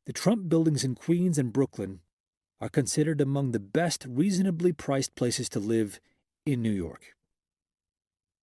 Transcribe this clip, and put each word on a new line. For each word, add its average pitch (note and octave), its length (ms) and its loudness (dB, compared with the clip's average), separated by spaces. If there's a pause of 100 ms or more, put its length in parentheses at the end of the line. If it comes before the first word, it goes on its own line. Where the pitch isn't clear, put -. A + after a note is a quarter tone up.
the B2+ 80 -8
Trump G3 340 0
buildings D#3+ 360 2
in C3 100 0
Queens F3 460 0
and B2 120 0
Brooklyn G2+ 500 -4 (600)
are A2 80 -6
considered D3+ 500 0
among C#3 320 0
the A2+ 80 0
best D3 480 -2
reasonably F3+ 640 0
priced C#3 440 -2
places B2 340 -2
to A#2 100 -4
live G#2+ 400 0 (460)
in C3 160 0
New A2+ 100 0
York. F2+ 420 -6 (1300)